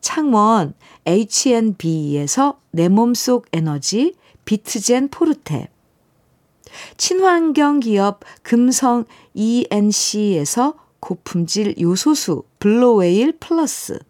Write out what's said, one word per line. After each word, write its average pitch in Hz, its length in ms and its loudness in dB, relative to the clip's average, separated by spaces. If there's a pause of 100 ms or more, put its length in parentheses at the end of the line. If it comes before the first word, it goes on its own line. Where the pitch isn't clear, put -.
창원 220 720 0 (320)
에이치 214 480 0
앤 220 220 0
비에서 156 840 -2 (100)
내 170 180 0
몸속 240 640 2
에너지 165 640 -2 (300)
비트젠 240 640 -2
포르테, 277 600 -4 (1300)
친환경 320 840 2
기업 202 400 0 (220)
금성 240 640 2 (300)
이엔씨에서 208 1400 0 (260)
고품질 185 800 -4
요소수 185 600 0 (160)
블로웨일 220 800 4
플러스 - 600 -4 (100)